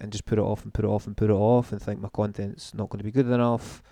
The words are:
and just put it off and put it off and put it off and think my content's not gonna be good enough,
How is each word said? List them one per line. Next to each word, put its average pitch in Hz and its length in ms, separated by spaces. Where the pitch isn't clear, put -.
and 214 100
just - 140
put 107 140
it - 20
off 104 220
and 107 100
put 104 120
it - 20
off 101 200
and 104 80
put 107 140
it 107 40
off 117 380
and 101 100
think 101 200
my 104 80
content's 104 640
not 104 160
gonna 101 140
be 107 80
good 127 160
enough, 120 640